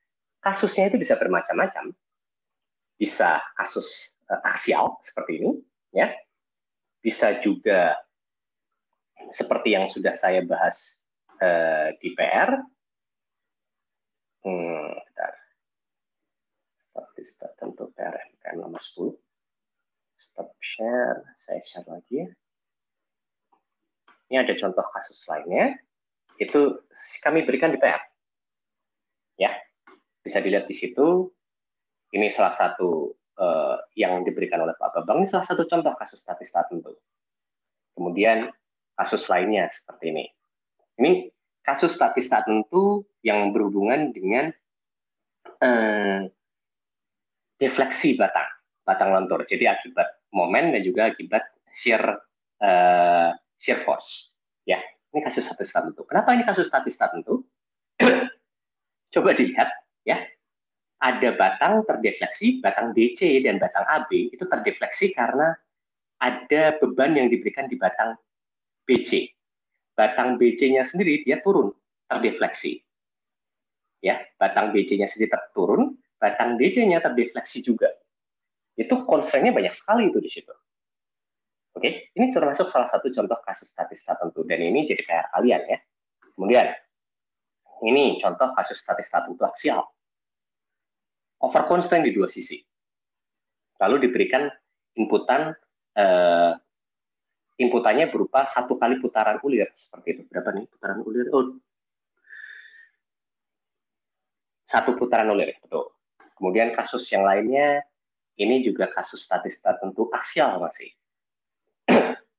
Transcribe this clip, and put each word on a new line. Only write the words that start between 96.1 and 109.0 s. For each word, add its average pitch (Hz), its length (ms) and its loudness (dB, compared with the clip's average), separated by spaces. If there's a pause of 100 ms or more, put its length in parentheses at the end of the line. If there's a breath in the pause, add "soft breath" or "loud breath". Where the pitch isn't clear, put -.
inputannya 120 560 2
berupa 127 320 0
satu 127 320 -2
kali 127 240 0
putaran 110 480 0
ulir 110 240 0
seperti - 480 -12
itu. - 80 -20
Berapa 92 240 -6
nih 101 160 -8
putaran 98 320 -8
ulir? 123 320 -4
Oh, 131 240 0 (3000 loud breath)
satu 120 320 2
putaran 113 320 2
ulir, - 320 0
betul. - 320 -8 (400)
Kemudian 107 400 0
kasus 123 320 -6
yang 98 160 2
lainnya, 131 640 2 (480)
ini 113 240 2
juga 101 320 -2
kasus - 320 -10